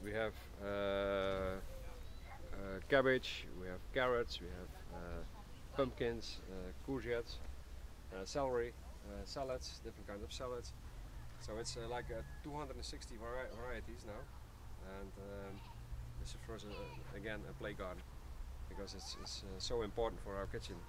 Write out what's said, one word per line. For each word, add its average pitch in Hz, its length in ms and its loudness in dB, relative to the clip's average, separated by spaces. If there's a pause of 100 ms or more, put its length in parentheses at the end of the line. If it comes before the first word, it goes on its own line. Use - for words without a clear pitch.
We 104 100 0
have, 110 200 4 (300)
uh, 101 40 2
uh, 98 920 6 (1300)
cabbage, 131 560 8 (160)
we 92 60 -2
have 92 120 -2 (140)
carrots, 123 480 4
we 87 60 -4
have, 90 220 -4 (260)
uh, 87 280 -2 (540)
pumpkins, 123 720 2
uh, 92 220 -2 (200)
courgettes, 120 480 2 (760)
uh, 95 120 -2
celery, 123 480 4 (340)
uh, 101 180 -4
salads, - 580 -2
different 107 240 -8
kinds 101 160 -4
of 113 100 -4
salads. 123 400 -2 (680)
So 110 200 -2
it's, - 180 0
uh, 120 120 -2
like, 120 220 0
uh, 139 100 0 (220)
two 147 100 -2
hundred 147 220 -2
and - 100 -4
sixty 143 320 -4
vari-, 117 320 -2 (140)
varieties 117 420 -2
now, 110 160 -6 (760)
and, 98 180 -4
um, 98 420 -4 (600)
this - 100 0
is - 160 -4
for 113 100 -2
us, 107 100 -4
uh, 101 520 -4
again, 104 320 0
a - 40 -4
play 107 200 -2
garden, 92 300 -2 (680)
because 95 260 -2
it's, - 260 -4
it's, - 220 -2
uh, 101 160 -2
so 120 240 4
important 107 400 4
for 101 120 0
our 98 120 2
kitchen. 95 280 -2 (140)